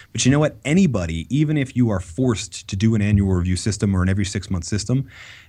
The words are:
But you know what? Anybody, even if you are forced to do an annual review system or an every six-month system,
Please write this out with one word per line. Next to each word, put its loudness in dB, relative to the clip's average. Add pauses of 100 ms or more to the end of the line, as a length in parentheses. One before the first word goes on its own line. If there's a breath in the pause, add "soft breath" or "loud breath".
(120)
But -4
you 4
know 4
what? 0
Anybody, 0 (100)
even 0
if -4
you 2
are 0
forced -4
to -2
do 4
an 0
annual 4
review 0
system -2
or 2
an 2
every 0
six-month -6
system, -4 (400 loud breath)